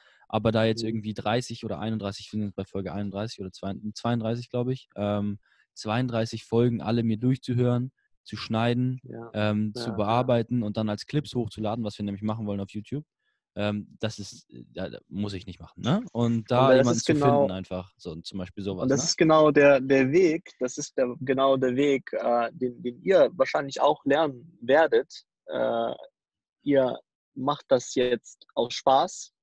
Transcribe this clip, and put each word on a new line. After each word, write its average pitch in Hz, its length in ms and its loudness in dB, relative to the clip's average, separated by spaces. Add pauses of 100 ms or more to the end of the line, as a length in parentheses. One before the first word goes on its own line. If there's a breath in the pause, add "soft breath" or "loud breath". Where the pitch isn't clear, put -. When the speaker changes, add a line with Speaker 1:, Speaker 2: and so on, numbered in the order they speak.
(280 soft breath)
Speaker 1:
aber 110 240 2
da 110 140 4
jetzt 113 180 0
Speaker 2:
Mhm. - 0 -
Speaker 1:
irgendwie 110 300 -4
dreißig 120 500 -4
oder 101 160 -6
einunddreißig, 104 540 -6
wir 107 60 -4
sind 101 160 -6
bei 95 100 -6
Folge 92 280 -8
einunddreißig 101 460 -8
oder 92 120 -10
zwei-, 98 240 -10 (180)
zweiunddreißig, 117 560 -4
glaube 123 240 -4
ich, - 220 -14
ähm, 104 440 -2 (340)
zweiunddreißig 113 680 -4
Folgen 117 380 2
alle 117 220 0
mir 113 140 0
durchzuhören, 123 720 0 (320)
zu - 120 -14
schneiden, 120 680 0
Speaker 2:
Ja. 117 280 -14
Speaker 1:
ähm, 107 420 0
Speaker 2:
Ja, 120 80 -10
Speaker 1:
zu 117 120 -4
Speaker 2:
ja. - 20 -6
Speaker 1:
bearbeiten 117 680 0
und 104 140 -4
dann 107 120 -2
als 104 160 -6
Clips 143 300 -4
hochzuladen, 110 500 -4
was 104 120 -8
wir 107 80 -6
nämlich 101 180 -6
machen 107 220 -2
wollen 101 140 -4
auf 98 120 -8
YouTube, 123 340 -8 (520)
ähm, 104 440 -4
das 107 180 -4
ist, - 320 -16
äh, 62 200 -18
da, 87 200 -8
da - 80 -14 (100)
muss 101 240 -6
ich 90 140 -10
nicht 90 140 -16
machen, - 220 -18
ne? 196 300 0
Und 117 400 0
Speaker 2:
Und 127 140 6
Speaker 1:
da 131 60 8
Speaker 2:
das 127 180 6
Speaker 1:
jemanden 117 100 0
Speaker 2:
ist - 40 -8
Speaker 1:
zu 160 100 2
Speaker 2:
genau - 0 -
Speaker 1:
finden 143 360 4
einfach, 92 460 -8
so 82 240 -12
zum 101 180 -10
Beispiel 92 260 -10
sowas, 98 240 -2
Speaker 2:
und - 20 4
das 135 120 0
Speaker 1:
ne? - 0 -
Speaker 2:
ist - 140 -2
genau 156 340 6
der, 143 300 8
der 135 300 2
Weg, 165 480 2
das 127 180 -4
ist - 200 -10
der, 123 240 -2
genau 135 360 2
der 127 180 0
Weg, 139 380 0
äh, 120 400 0
den, 123 300 -6
den 123 180 -8
ihr 160 320 4
wahrscheinlich 131 480 -2
auch 143 240 2
lernen 139 560 0
werdet. 131 640 2 (220)
Äh, 117 460 -2 (680)
ihr 131 360 2 (360)
macht 139 340 -4
das - 260 0
jetzt 123 500 -2 (100)
aus 123 200 -2
Spaß. - 680 0